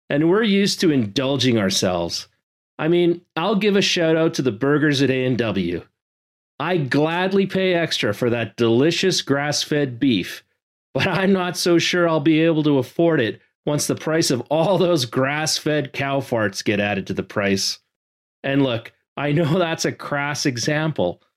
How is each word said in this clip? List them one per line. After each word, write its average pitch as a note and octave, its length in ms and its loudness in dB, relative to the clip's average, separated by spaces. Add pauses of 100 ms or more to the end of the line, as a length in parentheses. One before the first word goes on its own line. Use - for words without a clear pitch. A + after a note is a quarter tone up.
and D#3 220 2
we're G#3+ 140 2
used G3 360 2
to F3+ 100 4
indulging C3 680 0
ourselves. F#2 720 -2 (500)
I D#3 100 -2
mean, F3 320 2 (160)
I'll F#3 200 -2
give G3+ 200 2
a F#3+ 60 4
shout E3 340 2
out D#3+ 180 0
to D3+ 80 -2
the B2+ 100 0
burgers C#3 500 2
at C3+ 80 4
A C3 160 0
and B2+ 100 2
W. F#2 460 -2 (760)
I F3 180 -2
gladly E3+ 720 0
pay F#3+ 280 0
extra D3+ 400 -2
for B2 160 0
that A2+ 260 -4
delicious C#3+ 640 2
grass-fed C#3+ 760 -2
beef, A#2 460 0 (500)
but C3+ 120 -2
I'm F#3+ 260 0
not F3+ 240 -2
so E3+ 220 2
sure E3+ 300 2
I'll D#3+ 120 0
be D#3 200 2
able D#3+ 220 2
to C#3+ 160 2
afford D#3+ 420 2
it G#2+ 200 -2 (260)
once D3 200 -2
the C3+ 80 -2
price D#3+ 360 0
of B2 100 0 (100)
all E3 280 2
those E3+ 260 2
grass-fed D3 880 -2
cow C#3 280 -4
farts G#2+ 440 -4
get G2+ 160 0
added G2+ 280 -4
to F#2+ 60 -6
the G2 80 -4
price. G2 580 -2 (640)
And C#3 180 0
look, A#2 300 -4 (240)
I D3 160 -2
know E3 120 2
<laughs> D#3+ 140 0
that's E3 260 -2
a D3 80 -2
crass C#3+ 540 -6
example, C#3 720 -2 (160)